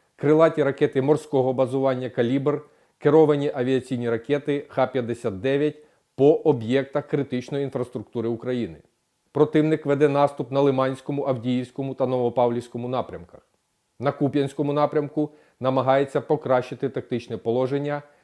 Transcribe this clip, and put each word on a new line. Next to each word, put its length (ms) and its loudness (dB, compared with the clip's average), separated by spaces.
крилаті 460 4
ракети 400 0
морського 500 0
базування 580 0
«Калібр», 520 0
керовані 560 4
авіаційні 560 -2
ракети 580 -2
Х 180 0
п'ятдесят 540 -4
дев'ять 360 0
по 180 6
об'єктах 720 0
критичної 580 -4
інфраструктури 640 -6
України. 500 -6
Противник 540 2
веде 220 4
наступ 420 0
на 100 0
Лиманському, 640 0
Авдіївському 680 -4
та 120 -2
Новопавлівському 840 -2
напрямках. 520 -8
На 120 -2
Куп'янському 600 -2
напрямку 580 -2
намагається 600 0
покращити 680 -2
тактичне 480 -8
положення, 640 -4